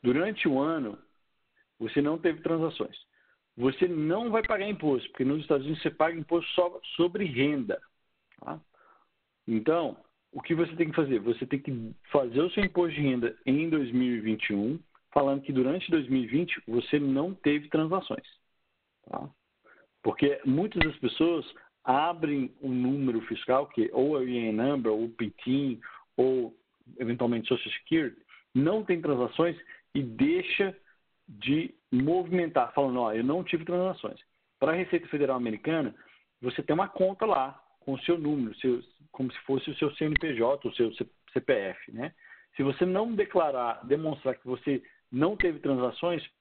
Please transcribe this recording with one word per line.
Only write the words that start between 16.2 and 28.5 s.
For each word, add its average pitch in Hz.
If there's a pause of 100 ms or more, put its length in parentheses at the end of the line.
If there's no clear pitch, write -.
e -
vinte 151
você 120
não 143
teve 147
transações, 160 (840)
tá? - (720)
Porque 143
muitas 165
das 151
pessoas 160 (360)
abrem 147
um 139
número 127
fiscal, 127
que 113
ou 139
é -
o 127
I 123
N 113
number, 117
ou 110
o 117
pitin, 123 (360)
ou 127 (440)
eventualmente 120
Social 120
Security, - (340)